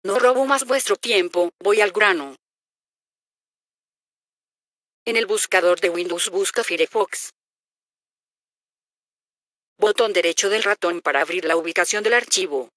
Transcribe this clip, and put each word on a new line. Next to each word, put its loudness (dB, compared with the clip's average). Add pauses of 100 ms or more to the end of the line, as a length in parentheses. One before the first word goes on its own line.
No 0
robo 2
más 0
vuestro 0
tiempo, 0 (100)
voy 2
al 2
grano. 0 (2750)
En -4
el 0
buscador 2
de 0
Windows -4
busca -2
Firefox. -2 (2500)
Botón 2
derecho 0
del 0
ratón -2
para 0
abrir -4
la 0
ubicación -2
del 2
archivo. -2